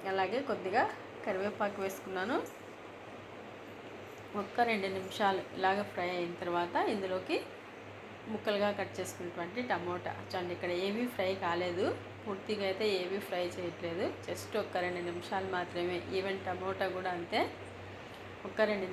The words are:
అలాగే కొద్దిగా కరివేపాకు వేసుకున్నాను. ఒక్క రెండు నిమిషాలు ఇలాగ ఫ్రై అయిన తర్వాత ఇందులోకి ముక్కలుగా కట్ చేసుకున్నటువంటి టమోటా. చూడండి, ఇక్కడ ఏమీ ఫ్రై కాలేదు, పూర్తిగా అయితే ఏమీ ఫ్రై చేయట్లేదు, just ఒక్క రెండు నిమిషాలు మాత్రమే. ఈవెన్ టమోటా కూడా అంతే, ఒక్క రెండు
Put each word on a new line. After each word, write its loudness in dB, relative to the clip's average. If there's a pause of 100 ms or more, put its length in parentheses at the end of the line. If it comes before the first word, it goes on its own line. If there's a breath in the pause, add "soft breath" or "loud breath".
(120)
అలాగే 4
కొద్దిగా 4 (420)
కరివేపాకు 0
వేసుకున్నాను. 0 (2000)
ఒక్క -6 (140)
రెండు 4
నిమిషాలు 4 (160)
ఇలాగ 6 (100)
ఫ్రై 0
అయిన 0
తర్వాత 2 (200)
ఇందులోకి 0 (960)
ముక్కలుగా 4 (100)
కట్ -4
చేసుకున్నటువంటి -4 (120)
టమోటా. 0 (160)
చూడండి, -2
ఇక్కడ 0 (160)
ఏమీ 2 (100)
ఫ్రై 4 (140)
కాలేదు, 2 (380)
పూర్తిగా 0
అయితే 2 (160)
ఏమీ 0
ఫ్రై 2 (140)
చేయట్లేదు, 0 (200)
just -2
ఒక్క -2 (100)
రెండు 0
నిమిషాలు 0
మాత్రమే. 0 (200)
ఈవెన్ 0
టమోటా 0 (120)
కూడా 0
అంతే, 2 (1080)
ఒక్క 4
రెండు 0